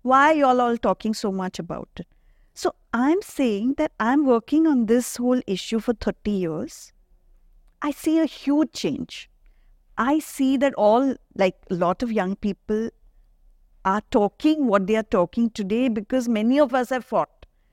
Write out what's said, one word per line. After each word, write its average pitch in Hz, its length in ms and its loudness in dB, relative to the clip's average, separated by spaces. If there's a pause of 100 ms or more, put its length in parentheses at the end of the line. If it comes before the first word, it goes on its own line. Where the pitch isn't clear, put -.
Why 269 280 4
are 320 40 4
you 285 120 2
all, 247 140 4
all 240 160 0
talking 220 380 -2
so 208 180 -4
much 185 260 -6
about 170 380 -10
it? 180 100 -14 (480)
So - 200 -4 (180)
I'm 277 300 2
saying 240 560 -2
that 311 200 -2
I'm 262 260 2
working 269 420 2
on 254 200 2
this 240 300 0
whole 247 300 0
issue 202 340 -4
for 233 140 -2
thirty - 360 -6
years. 185 600 -6 (920)
I 294 80 -4
see 311 280 0
a 320 60 2
huge 285 480 -2
change. - 580 -8 (680)
I 277 200 2
see 269 380 -2
that 269 180 2
all, 233 400 2 (200)
like, 190 220 0 (140)
a 185 40 -2
lot 175 280 0
of 240 80 -4
young 196 260 -2
people 214 520 -4 (960)
are 190 160 0 (100)
talking 277 560 0
what 196 200 2
they 214 100 0
are 220 60 0
talking 220 480 0
today 220 380 -2
because 233 380 -2
many 233 320 2
of 277 160 2
us 254 140 0
have 254 160 -6
fought. - 420 -4 (260)